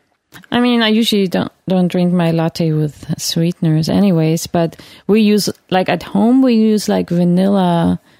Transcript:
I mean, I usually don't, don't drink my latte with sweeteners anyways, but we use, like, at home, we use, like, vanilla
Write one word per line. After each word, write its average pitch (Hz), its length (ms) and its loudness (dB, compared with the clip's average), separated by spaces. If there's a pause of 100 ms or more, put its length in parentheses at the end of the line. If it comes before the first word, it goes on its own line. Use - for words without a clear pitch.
(520)
I 233 80 0
mean, 240 240 0
I 214 60 0
usually 214 380 0
don't, 185 240 -4 (160)
don't 185 200 0
drink 180 260 0
my 170 180 0
latte 165 400 -2
with 151 220 -2 (240)
sweeteners 165 720 -2
anyways, 170 580 0
but 170 280 -2 (320)
we 214 140 2
use, 208 280 2 (200)
like, 185 200 -2
at 170 140 -2
home, 233 380 0
we 254 140 2
use, 220 320 0
like, 185 220 -2
vanilla 175 920 0 (200)